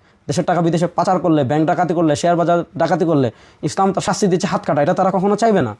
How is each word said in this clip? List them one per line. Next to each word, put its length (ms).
দেশের 180
টাকা 160
বিদেশে 260
পাচার 340
করলে, 240
ব্যাংক 220
ডাকাতি 280
করলে, 220
শেয়ার 200
বাজার 280
ডাকাতি 280
করলে 260
ইসলাম 300
তার 100
শাস্তি 240
দিচ্ছে 200
হাত 180
কাটা, 180
এটা 120
তারা 160
কখনো 260
চাইবে 260
না। 180